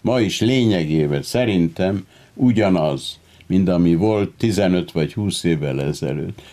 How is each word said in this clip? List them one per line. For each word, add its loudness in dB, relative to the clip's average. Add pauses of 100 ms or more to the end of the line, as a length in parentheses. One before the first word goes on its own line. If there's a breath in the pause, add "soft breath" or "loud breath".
ma 0
is 0
lényegében 2
szerintem -2 (280 soft breath)
ugyanaz, 0 (280 soft breath)
mint 2
ami 4
volt 0
tizenöt 0
vagy -2
húsz -4
évvel -2
ezelőtt. -6 (100)